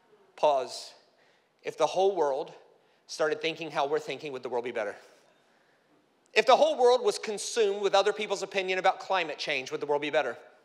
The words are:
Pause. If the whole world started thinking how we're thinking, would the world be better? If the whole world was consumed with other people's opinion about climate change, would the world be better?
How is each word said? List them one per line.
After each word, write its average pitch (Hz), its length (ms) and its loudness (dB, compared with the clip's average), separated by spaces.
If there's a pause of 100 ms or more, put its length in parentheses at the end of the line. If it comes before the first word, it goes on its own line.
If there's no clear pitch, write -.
(340)
Pause. 135 580 0 (680)
If - 160 -10
the 156 80 2
whole 190 300 2
world 151 360 0 (540)
started 151 340 -2
thinking 160 300 -6
how 147 160 -2
we're 151 140 0
thinking, 131 320 -10
would 127 100 -10
the 123 60 -8
world 117 160 -4
be 120 80 -8
better? 104 240 -6 (1400)
If 214 140 4
the 247 100 8
whole 302 200 4
world 240 280 4
was 202 120 2
consumed 208 640 -2
with 190 140 2
other 202 180 4
people's 202 300 -4
opinion 185 380 -2
about 180 180 2
climate 170 400 -2
change, 135 320 -4
would 151 100 -6
the 147 60 -6
world 147 160 0
be 147 80 -4
better? 131 260 0 (280)